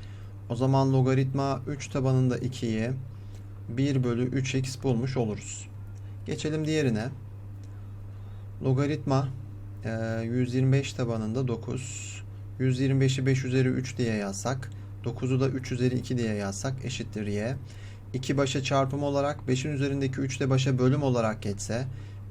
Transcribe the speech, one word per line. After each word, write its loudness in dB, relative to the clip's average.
o -2
zaman 4
logaritma 4
üç -6
tabanında 4
ikiyi 0
bir 2
bölü 2
üç 0
x 0
bulmuş 2
oluruz. -2
Geçelim -2
diğerine. 2
Logaritma, 2
e, -2
yüz 0
yirmi 4
beş 2
tabanında -2
dokuz. -6
Yüz 2
yirmi 4
beşi 4
beş 4
üzeri 4
üç -2
diye 2
yazsak, -2
dokuzu 0
da 4
üç -2
üzeri 2
iki 0
diye 2
yazsak -2
eşittir -4
y. 0
İki 0
başa 2
çarpım 2
olarak, 0
beşin 2
üzerindeki 0
üç -2
de 2
başa 4
bölüm 6
olarak 2
geçse, -2